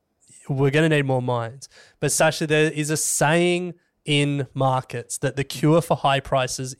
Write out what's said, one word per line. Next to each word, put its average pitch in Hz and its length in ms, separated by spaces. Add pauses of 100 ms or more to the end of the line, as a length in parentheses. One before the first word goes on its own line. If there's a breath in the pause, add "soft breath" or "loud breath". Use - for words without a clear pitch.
(480)
we're 139 220
gonna 156 200
need 147 160
more 131 180
mines. 123 460 (300 soft breath)
But 147 120
Sasha, 160 340
there 156 260
is 151 200
a 156 60
saying 175 760 (320)
in 143 480
markets 131 640
that 139 180
the 143 60
cure 151 380
for 156 160
high 139 220
prices 131 600